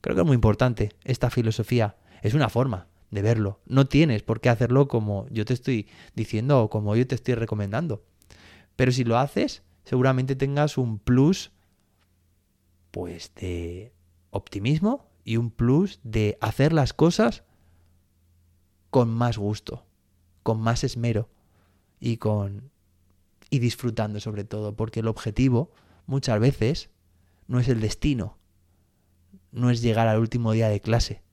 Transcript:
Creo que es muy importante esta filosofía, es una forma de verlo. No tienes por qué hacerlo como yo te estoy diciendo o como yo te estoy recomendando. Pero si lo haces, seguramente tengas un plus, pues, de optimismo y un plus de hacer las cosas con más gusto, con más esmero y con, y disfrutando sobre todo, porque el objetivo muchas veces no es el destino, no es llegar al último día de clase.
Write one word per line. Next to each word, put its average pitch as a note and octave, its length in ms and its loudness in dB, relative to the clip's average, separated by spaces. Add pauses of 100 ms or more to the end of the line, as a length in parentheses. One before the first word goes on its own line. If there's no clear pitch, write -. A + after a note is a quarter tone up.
Creo - 160 -4
que F#3 60 2
es F3 40 4
muy C#3 100 4
importante A2 560 2 (120)
esta B2+ 240 -2
filosofía, A2+ 680 -2 (260)
es G#2+ 100 0
una C3+ 160 2
forma A#2 400 -2 (220)
de G2 100 -4
verlo. G#2+ 460 0
No C3+ 200 2
tienes C#3+ 360 2
por A2+ 180 -4
qué - 80 2
hacerlo B2 400 2
como G#2+ 420 -2
yo A2 140 -4
te A#2+ 80 -2
estoy A#2 360 -2 (260)
diciendo A#2+ 480 0
o G#2+ 80 0
como G#2 260 0
yo B2 100 4
te B2 100 -4
estoy B2 180 -2
recomendando. A2 680 -4 (760)
Pero B2+ 160 2
si B2 120 0
lo A#2 140 2
haces, - 440 -2 (220)
seguramente C3 520 2
tengas C#3 420 0
un A#2 200 -2
plus, C3+ 540 2 (1400)
pues, F2 440 -12
de F2+ 580 -8 (380)
optimismo D#3 800 -2 (120)
y A2+ 160 -2
un A#2+ 120 -2
plus C#3 520 2
de G#2+ 400 0
hacer C#3 300 2
las D3 200 2
cosas G#3+ 520 2 (1500)
con A#2+ 180 4
más A2+ 300 0
gusto, - 480 -6 (560)
con A2 180 0
más A#2 240 0
esmero A#2 460 -2 (680)
y A#2 200 -4
con, G#2 520 -4 (760)
y C#3+ 120 0
disfrutando A2 600 -4
sobre G#2 240 -8
todo, G#2+ 320 -8
porque A2 240 -4
el A2+ 80 -2
objetivo B2 640 0 (320)
muchas C3 360 -2
veces C3 500 0 (560)
no B2+ 120 -2
es A#2+ 100 0
el A#2 120 2
destino, A2 580 -2 (1120)
no B2 200 0
es A#2 100 0
llegar A2+ 280 2
al A2 100 4
último A2+ 340 0
día A2 160 2
de G#2 140 0
clase. A2 400 -2 (100)